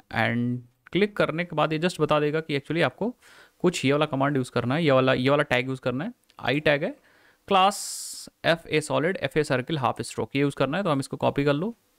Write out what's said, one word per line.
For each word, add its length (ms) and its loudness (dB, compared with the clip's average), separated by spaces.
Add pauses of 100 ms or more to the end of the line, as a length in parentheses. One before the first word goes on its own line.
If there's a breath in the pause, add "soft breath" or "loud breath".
(160)
and 420 0 (340)
क्लिक 260 0
करने 280 -2
के 100 -12
बाद 180 0
ये 60 -2
just 220 -2
बता 180 2
देगा 200 0
कि 200 -4
actually 240 -2
आपको 300 -2 (500 loud breath)
कुछ 220 0
ये 60 4
वाला 140 4
कमांड 320 0
यूज़ 140 -2
करना 240 0
है, 80 0
ये 80 4
वाला, 220 4
ये 160 2
वाला 140 4
टैग 260 0
यूज़ 120 -6
करना 220 -4
है, 100 -8 (260)
आई 200 0
टैग 240 2
है, 120 -6 (520 soft breath)
क्लास 840 0 (160)
एफ़ 220 0
ए 140 0
सॉलिड, 360 -2
एफ़ 220 -2
ए 40 2
सर्कल 340 -2
हाफ 240 -2
स्ट्रोक, 340 -8
ये 60 2
यूज़ 140 0
करना 220 0
है। 60 -4
तो 60 -2
हम 100 0
इसको 180 -8
कॉपी 280 0
कर 80 4
लो, 220 -4 (240)